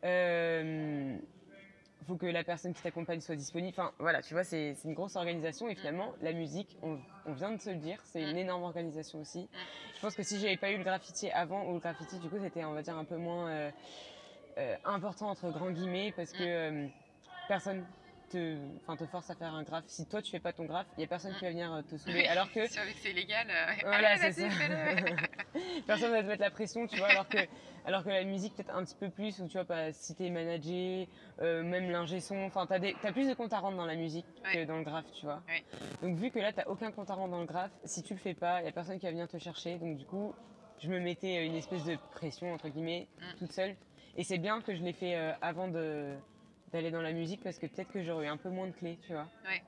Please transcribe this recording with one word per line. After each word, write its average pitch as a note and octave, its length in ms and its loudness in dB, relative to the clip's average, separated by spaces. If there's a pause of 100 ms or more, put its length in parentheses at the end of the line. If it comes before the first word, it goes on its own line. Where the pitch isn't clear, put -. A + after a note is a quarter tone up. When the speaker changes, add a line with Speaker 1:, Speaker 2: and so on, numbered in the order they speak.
Speaker 1:
Euh, D#3+ 1120 4 (880)
faut F3+ 100 -2
que F3+ 100 -2
la E3+ 160 2
personne F3 320 -2
qui - 80 -12
t'accompagne E3 380 -2
soit D#3 160 -4
disponible. E3+ 420 -2
Enfin, F3 200 0
voilà, D#3+ 240 4
tu - 120 -10
vois, F3 100 4
c'est, D3+ 300 0
c'est D#3 140 -8
une D#3 60 -2
grosse F#3 220 -4
organisation. E3+ 520 0
Et G#3 60 -2
Speaker 2:
Mm. - 20 -8
Speaker 1:
finalement, E3+ 440 -2
la D#3+ 120 0
musique, E3 500 -4
on, D#3 160 -2 (280)
on D#3 60 -4
vient F3 200 -2
de G#3+ 80 -4
se G#3+ 100 -6
le F3+ 60 -2
dire, D#3+ 280 -4
c'est - 180 -4
une D3+ 120 0
Speaker 2:
Mm. F3 40 0
Speaker 1:
énorme F#3 260 0
organisation D#3+ 560 -4
aussi. F3 220 -6
Speaker 2:
Mm. - 140 -12 (400)
Speaker 1:
Je - 40 -10
pense G#3 160 -2
que G#3 80 -2
si G3+ 160 0
j'avais G3+ 160 4
pas G3 160 0
eu G#3 60 2
le F#3 60 -2
graffiti F#3 460 0
avant, F3+ 380 2
ou F3+ 60 0
le F3 60 0
graffiti, E3+ 380 -4
du E3+ 100 -6
coup, F#3+ 120 -2
c'était, E3+ 240 -2
on D#3 80 -2
va D3+ 100 -2
dire, E3 160 -4
un D#3 60 -2
peu E3+ 120 -4
moins, E3+ 340 0
euh, D3+ 200 0 (880)
euh, B2 160 0 (100)
important, G3+ 460 0
entre F3+ 200 -2
grands D#3+ 200 -2
guillemets, F#3 460 0
parce E3+ 160 -6
que, - 100 -4 (280)
Speaker 2:
Mm. D3 140 -2
Speaker 1:
euh, C#3 40 -4 (600)
personne F#3+ 360 0 (460)
te, E3 260 0 (240)
enfin, D#3+ 160 -6
te E3 100 -4
force F3 240 -6
à E3+ 40 -4
faire E3 200 -4
un D#3 80 -2
graphe. D#3 240 -4
Si D#3+ 200 -8
toi, G#3 160 -2
tu - 80 -6
fais E3+ 100 -2
pas E3+ 140 0
ton E3+ 100 -4
graphe, E3+ 220 0 (120)
y D#3+ 60 0
a - 20 -4
personne F3+ 260 -4
Speaker 2:
Mm. F#3+ 40 -4
Speaker 1:
qui F#3+ 80 -4
va F3+ 60 2
venir, E3+ 220 -2
euh, D#3 100 -2
te D#3 160 -8
saouler. F3 160 -2
Speaker 2:
<laughs> F3 100 6
Oui, - 20 6
Speaker 1:
Alors F#3 240 6
que A3 160 2
Speaker 2:
si G#3+ 140 -2
on G#3+ 40 0
dit G3+ 100 -4
que - 60 -12
c'est G#3 120 -2
illégal, G3+ 360 0
euh, E3 240 4 (100)
Speaker 1:
Voilà, G#3 280 10
Speaker 2:
allez, E4+ 220 8
Speaker 1:
c'est E4+ 160 2
Speaker 2:
vas-y, - 20 4
Speaker 1:
ça. G3 60 4
Speaker 2:
fais-le. D4 600 4 (360)
Speaker 1:
<laughs> F4 340 -2
Personne G#3+ 260 6
va A3 100 8
te F#3+ 60 0
mettre G#3 140 2
la G3+ 80 6
pression, A3 360 -2
tu G#3 100 -2
vois, G3 120 4
alors G3 200 10
que, A3 80 2
Speaker 2:
<laughs> - 480 -2
Speaker 1:
alors F#3 200 2
que F3+ 40 -2
la F#3+ 160 4
musique, G3 300 -2
peut-être - 200 -6
un F#3 100 2
petit - 100 -10
peu G3 160 -4
plus, G3 300 -4
ou F3+ 80 -4
tu - 100 -10
vois, F3+ 80 0
pas, D#3+ 260 0
si - 220 -8
t'es F3+ 160 0
managé, F3 760 0 (340)
euh, E3 200 4
même F3+ 280 2
l'ingé F3 300 0
son, G3 240 -4
enfin, F#3+ 220 0
t'as F#3+ 120 4
des, F#3 240 2
t'as G#3 100 2
plus C4+ 160 4
de B3+ 60 4
comptes A3+ 180 -2
à G#3+ 60 2
rendre F#3+ 180 0
dans F3 100 0
la D#3+ 100 0
musique E3 280 -2 (200)
Speaker 2:
Ouais. F#3+ 100 4
Speaker 1:
que E3 100 2
dans D#3+ 140 -2
le D#3+ 60 -2
graphe, D3+ 280 -4
tu - 140 -10
vois. D3 220 -4
Speaker 2:
Ouais. E3 140 0 (380)
Speaker 1:
Donc, F3+ 180 2
vu A#3 120 2
que A#3 80 0
là, G#3 160 2
t'as G3 140 0
aucun G#3+ 220 -2
compte G3+ 200 -8
à G3 40 0
rendre F#3 180 -2
dans F3 80 -2
le E3+ 60 -2
graphe, F3+ 260 -2 (120)
si F3 180 -6
tu G#3 120 -6
le F#3 60 -8
fais F#3 140 -2
pas, F3 280 2
y E3 60 -2
a - 40 -4
personne F3+ 260 -4
qui F3 60 -8
va F3 80 0
venir E3+ 160 -2
te - 100 -10
chercher. E3+ 380 -6
Donc, E3 220 -2
du C3+ 80 -10
coup, G3+ 280 -4 (460)
je D3+ 80 -4
me F3+ 120 2
mettais, F3 400 0
euh, E3 60 2
une E3 100 0
espèce D#3+ 280 -2
de E3 120 0 (160)
pression, E3+ 420 -4
entre D#3 160 -6
guillemets, E3 380 -2 (100)
Speaker 2:
Mm. F3 220 -10
Speaker 1:
toute F3+ 120 -4
seule. F#3+ 240 0 (400)
Et F3 80 -2
c'est F#3 140 0
bien G#3+ 240 2
que G#3+ 120 -2
je E3 80 -2
l'ai F3 120 0
fait, F3+ 220 0
euh, D#3+ 160 2 (100)
avant F3 260 0
de, D3+ 460 -2 (580)
d'aller E3 180 0
dans E3 120 -2
la D#3+ 100 0
musique, E3 300 -2
parce F3+ 160 -4
que E3+ 80 -4
peut-être - 260 -6
que G3 100 -2
j'aurais D#3+ 240 0
eu - 20 -2
un D3+ 100 -2
peu F#3+ 100 -6
moins F#3 180 -2
de F3+ 60 -6
clés, E3+ 340 -6
tu F3 60 -6
vois. D#3 160 -4 (180)
Speaker 2:
Ouais. F#3 220 0